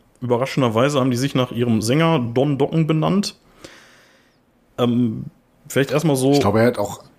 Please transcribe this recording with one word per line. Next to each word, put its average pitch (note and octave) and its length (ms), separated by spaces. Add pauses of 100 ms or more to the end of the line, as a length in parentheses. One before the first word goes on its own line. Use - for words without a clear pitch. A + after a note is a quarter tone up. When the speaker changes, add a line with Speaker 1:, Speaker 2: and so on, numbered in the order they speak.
(200)
Speaker 1:
überraschenderweise B2 800
haben B2+ 120
die A#2+ 60
sich C#3 160
nach B2+ 200
ihrem A#2 280
Sänger D#3 380
Don B2+ 380
Dokken D3+ 300
benannt. D#3+ 500 (1400)
Ähm, A#2+ 480 (440)
vielleicht C#3 220
erstmal D3 240
so C3 160
Speaker 2:
Ich C#3+ 100
glaube, G#2 200
er A#2+ 60
hat A#2+ 100
auch - 260 (160)